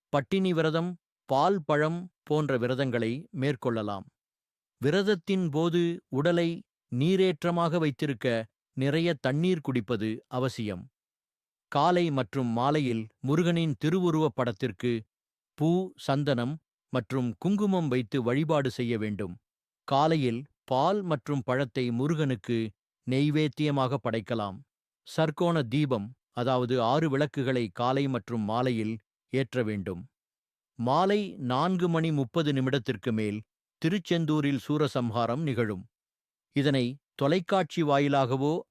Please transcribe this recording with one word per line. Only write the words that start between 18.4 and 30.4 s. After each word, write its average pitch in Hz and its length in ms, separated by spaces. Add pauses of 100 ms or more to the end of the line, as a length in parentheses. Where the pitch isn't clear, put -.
செய்ய 120 260
வேண்டும். 104 360 (540)
காலையில் 139 540 (260)
பால் 165 360
மற்றும் 147 400
பழத்தை 127 480
முருகனுக்கு 131 640 (500)
நெய்வேத்தியமாக 143 920
படைக்கலாம். 110 600 (500)
சர்க்கோண 165 560
தீபம், 123 440 (300)
அதாவது 123 460
ஆறு 147 260
விளக்குகளை 135 640
காலை 131 340
மற்றும் 117 360
மாலையில் 113 520 (380)
ஏற்ற 127 300
வேண்டும். 98 380 (760)